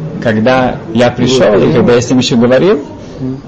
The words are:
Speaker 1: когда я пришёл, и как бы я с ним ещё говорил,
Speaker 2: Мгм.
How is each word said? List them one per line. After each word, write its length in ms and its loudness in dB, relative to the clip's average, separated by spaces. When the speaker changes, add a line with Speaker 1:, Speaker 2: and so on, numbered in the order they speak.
Speaker 1:
когда 560 0
я 180 2
пришёл, 440 2
и 180 2
как 100 2
бы 80 2
я 80 4
с 100 -4
ним 100 2
ещё 180 0
говорил, 420 2
Speaker 2:
Мгм. 280 -8